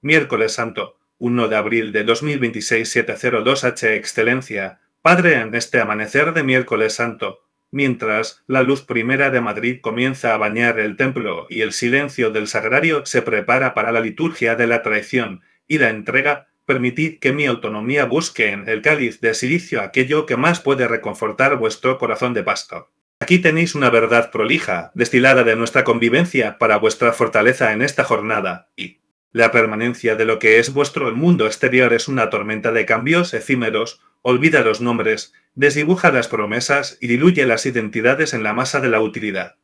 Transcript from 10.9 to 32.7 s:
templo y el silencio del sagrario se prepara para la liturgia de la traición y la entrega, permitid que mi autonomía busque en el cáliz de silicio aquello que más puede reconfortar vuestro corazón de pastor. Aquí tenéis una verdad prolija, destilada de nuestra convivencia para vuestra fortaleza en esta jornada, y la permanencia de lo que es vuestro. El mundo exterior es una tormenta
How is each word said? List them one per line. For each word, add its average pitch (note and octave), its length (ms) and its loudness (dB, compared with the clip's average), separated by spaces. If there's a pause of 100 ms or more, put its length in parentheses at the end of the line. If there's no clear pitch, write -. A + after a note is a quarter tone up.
templo A#2 520 -4
y F2+ 140 -4
el G#2 100 -2
silencio B2+ 580 -2
del G#2+ 180 -4
sagrario C#3 580 0
se D#3+ 160 0
prepara B2+ 500 0
para A2 180 -2
la A#2 100 2
liturgia A2+ 560 -2
de A#2 100 2
la A#2 160 0
traición G#2+ 580 -4 (260)
y D3+ 120 -2
la C3 100 4
entrega, C3 600 -2 (180)
permitid C3+ 520 -2
que C3 140 0
mi D3 140 -2
autonomía A#2 580 -2
busque A#2+ 460 -2
en G2+ 180 -10
el A2 140 -2
cáliz C#3 400 -2
de A2+ 100 2
silicio C#3 480 -4
aquello C3 460 0
que B2 100 -2
más E3 240 0
puede B2+ 260 2
reconfortar A#2 720 -2
vuestro A#2+ 400 -2
corazón A#2+ 380 -2
de G#2+ 80 -2
pastor. F#2 480 -6 (300)
Aquí F3+ 200 4
tenéis E3 340 2
una C#3 160 2
verdad A#2 400 4
prolija, G#2+ 640 -4
destilada B2+ 480 4
de A2+ 140 4
nuestra A#2 260 0
convivencia A#2 760 0
para A2 200 2
vuestra A2 360 2
fortaleza A2+ 600 2
en A2 100 -2
esta C#3+ 220 0
jornada, G#2 720 -4
y F#2+ 240 -14 (320)
la A2+ 180 4
permanencia A2+ 640 0
de A2 100 0
lo A2 140 0
que A2 220 6
es A#2+ 120 0
vuestro. C#3 360 -2
El A2+ 80 -4
mundo D#3 300 4
exterior B2 460 2
es A2+ 140 0
una B2 240 0
tormenta G#2+ 400 -4